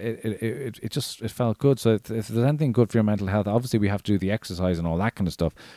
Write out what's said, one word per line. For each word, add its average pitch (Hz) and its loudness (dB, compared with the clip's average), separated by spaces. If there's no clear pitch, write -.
it, 113 -6
it, 110 -4
it, 120 -6
it 110 -8
just, - -6
it 107 -4
felt 117 -2
good. 139 4
So 113 4
if, - -4
if 110 -4
there's 117 0
anything 147 2
good 113 4
for 117 2
your 110 4
mental 104 0
health, 101 0
obviously 117 0
we 101 4
have 101 -2
to 104 0
do 98 4
the 95 0
exercise 90 -2
and 85 -2
all 82 0
that 107 0
kind 92 0
of - -2
stuff, 82 -2